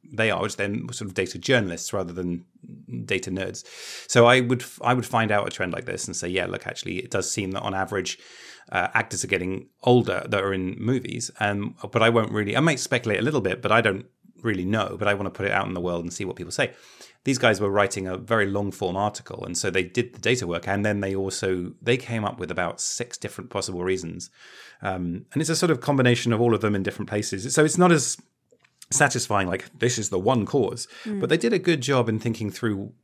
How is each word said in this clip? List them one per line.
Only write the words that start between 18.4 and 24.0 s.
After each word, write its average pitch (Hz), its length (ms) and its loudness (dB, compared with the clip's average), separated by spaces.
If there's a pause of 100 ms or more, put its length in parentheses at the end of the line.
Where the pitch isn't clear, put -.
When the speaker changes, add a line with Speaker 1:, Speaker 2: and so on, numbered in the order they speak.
Speaker 1:
long 98 240 -2
form 92 260 -4
article, - 480 -4
and 90 120 -6
so 101 120 -2
they 92 140 0
did 117 300 -4
the - 60 -18
data 123 260 0
work, 85 220 -4
and 101 160 0
then 104 160 2
they 98 160 -2
also, 95 560 -2 (100)
they 120 140 2
came 117 300 -4
up 98 120 -4
with 90 140 -6
about 87 300 -4
six - 360 -6
different - 320 -12
possible 92 340 -6
reasons. 87 460 -4 (520)